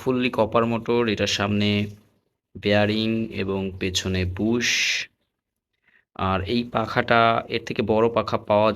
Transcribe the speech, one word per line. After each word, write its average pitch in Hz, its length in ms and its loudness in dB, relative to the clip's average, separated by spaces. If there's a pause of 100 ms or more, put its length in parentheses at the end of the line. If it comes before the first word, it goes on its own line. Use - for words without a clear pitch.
ফুললি 127 360 0
কপার 113 360 2
মোটর, 117 300 0 (120)
এটার 101 240 -2
সামনে 104 300 0 (840)
বেয়ারিং 104 560 0 (320)
এবং 95 180 -2 (200)
পেছনে 92 400 -2 (180)
বুশ। 117 300 0 (1600)
আর 95 80 0 (160)
এই 120 80 0 (120)
পাখাটা, 117 460 2 (280)
এর 117 200 -4
থেকে 120 140 -2 (100)
বড় 110 140 4 (100)
পাখা 110 220 -2 (120)
পাওয়া 107 260 4